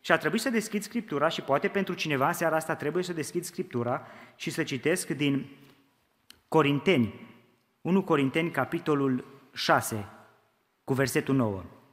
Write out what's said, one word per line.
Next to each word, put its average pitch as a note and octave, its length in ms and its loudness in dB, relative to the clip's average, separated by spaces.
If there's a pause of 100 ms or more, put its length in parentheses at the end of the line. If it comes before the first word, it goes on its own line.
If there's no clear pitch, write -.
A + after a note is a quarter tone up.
Și - 100 -2
a E3 60 8
trebuit D#3 240 0
să C4+ 80 -2
deschizi G#3+ 360 0
Scriptura D3+ 420 -2
și D#3+ 140 -2
poate C#3+ 260 2
pentru F#3+ 260 -2
cineva D3 340 2
în E3+ 60 2
seara E3 220 0
asta D#3 200 0
trebuie D#3 280 -2
să F3+ 100 -6
deschizi E3+ 340 -4
Scriptura B2 600 -4 (280)
și - 140 -8
să D#3+ 140 -2
citesc D3 460 -2
din C#3 360 0 (1000)
Corinteni, C#3+ 800 2 (540)
unu F#3 220 2
Corinteni, D#3+ 480 2
capitolul C#3 760 0 (280)
șase, A#2 520 0 (760)
cu C#3 100 -2
versetul C3+ 420 0
nouă. G#2 280 0 (300)